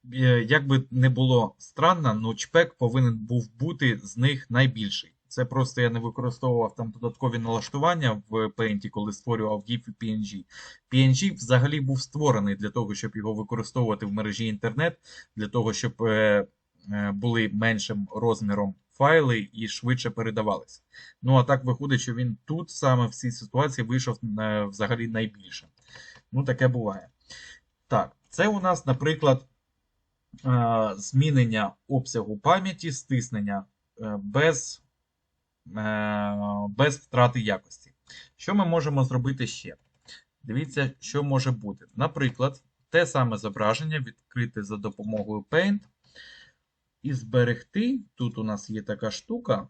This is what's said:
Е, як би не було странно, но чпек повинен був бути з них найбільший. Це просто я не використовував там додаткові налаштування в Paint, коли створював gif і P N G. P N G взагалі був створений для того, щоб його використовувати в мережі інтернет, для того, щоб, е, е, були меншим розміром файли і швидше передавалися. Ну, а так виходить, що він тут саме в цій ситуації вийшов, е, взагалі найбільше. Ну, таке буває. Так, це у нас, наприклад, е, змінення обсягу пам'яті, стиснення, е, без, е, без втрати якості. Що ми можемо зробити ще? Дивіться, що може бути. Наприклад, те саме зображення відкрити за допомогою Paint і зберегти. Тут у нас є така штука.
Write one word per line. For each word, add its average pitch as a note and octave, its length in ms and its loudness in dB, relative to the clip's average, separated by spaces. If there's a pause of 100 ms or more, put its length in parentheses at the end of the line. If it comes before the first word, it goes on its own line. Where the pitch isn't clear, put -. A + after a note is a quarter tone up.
(140)
Е, B2 360 4
як C#3+ 180 4
би C3+ 240 4
не B2+ 180 6
було B2 480 2
странно, D#3 560 2
но A2 200 -2
чпек E3 400 2
повинен A#2+ 440 2
був A2+ 420 -4
бути C3 440 0
з G2+ 140 -12
них C3+ 340 0
найбільший. A2+ 640 0 (140)
Це B2+ 180 -4
просто B2+ 360 -2
я A#2+ 80 4
не A#2+ 100 -2
використовував A#2+ 760 -2
там A2+ 160 -6
додаткові A#2 460 -4
налаштування A#2 920 0
в A2 180 0
Paint, G#2 420 -4
коли G#2 240 -6
створював G#2+ 460 -4
gif A#2 300 -6
і - 20 -14
P G#2+ 260 -6
N - 20 -2
G. G2 260 -8 (460)
P C3 160 6
N - 20 8
G D#3 260 2
взагалі C3 440 2
був C3+ 220 0
створений A2 540 0
для G#2 140 -6
того, G#2 260 -4
щоб G#2+ 200 -8
його A2 180 -4
використовувати A2 720 -4
в G2+ 80 -4
мережі G#2+ 320 -4
інтернет, A#2 520 -2 (380)
для G#2+ 120 -4
того, A2+ 260 0
щоб, A#2 300 -4
е, G#2+ 440 4 (440)
е, G#2 200 -2
були A2 420 0
меншим G#2 640 0
розміром G#2 600 0 (180)
файли C3+ 600 4
і A2 140 -6
швидше B2 420 -2
передавалися. G#2+ 720 -4 (400)
Ну, B2+ 140 6
а B2 80 8
так C3 200 2
виходить, B2+ 380 0
що B2 120 -6
він A#2+ 320 -2
тут D#3+ 240 -6
саме B2+ 380 2
в - 80 -8
цій B2 160 -6
ситуації B2+ 560 -2
вийшов, B2 320 -2 (200)
е, G#2+ 260 0
взагалі G#2+ 420 -2
найбільше. - 600 -6 (640)
Ну, C3+ 120 0
таке B2+ 240 2
буває. A2 420 -2 (800)
Так, G#2 280 0 (140)
це F#3+ 180 2
у G#3 120 2
нас, F3+ 260 0
наприклад, C#3 600 2 (1000)
е, A#2 520 2
змінення A#2+ 760 2 (140)
обсягу A2 500 -4
пам'яті, E3+ 540 0
стиснення, G#2 760 -4 (360)
е, G#2 220 -8
без, C#3 600 0 (920)
е, G#2 600 -2 (320)
без C3+ 280 2
втрати B2 440 2
якості. - 500 -6 (440)
Що G3 200 -4
ми G3 100 4
можемо D3+ 380 2
зробити C3 440 -2
ще? - 280 -14 (680)
Дивіться, C3 560 -4
що D3 240 -4
може C3+ 280 2
бути. G#2 340 -8 (100)
Наприклад, C3+ 680 -2 (260)
те E3+ 160 4
саме A#2+ 320 0
зображення A2 600 -2
відкрити A#2 640 -6
за G#2 140 -8
допомогою G#2 720 -6
Paint G3 300 2 (1200)
і C#3 100 -2
зберегти. B2 840 0 (160)
Тут A#2+ 220 -4
у A2 60 -6
нас G#2+ 260 -6
є G#2+ 120 -8
така G#2+ 300 -6
штука. - 580 -4